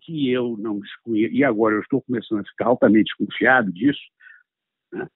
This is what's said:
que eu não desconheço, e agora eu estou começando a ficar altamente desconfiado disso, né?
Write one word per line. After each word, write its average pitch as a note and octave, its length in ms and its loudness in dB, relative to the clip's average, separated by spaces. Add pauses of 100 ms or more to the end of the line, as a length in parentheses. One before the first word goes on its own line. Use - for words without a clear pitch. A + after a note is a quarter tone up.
que D3 300 -4
eu B2 280 -2
não G#2 220 -6
desconheço, A2 540 -4
e C3 100 2
agora A2 300 2
eu G#2 80 -2
estou C3 180 -4
começando A2 400 -6
a G2 80 -10
ficar G#2 200 -6
altamente A2 420 4
desconfiado A2 600 0
disso, F#2 300 0 (920)
né? - 260 -10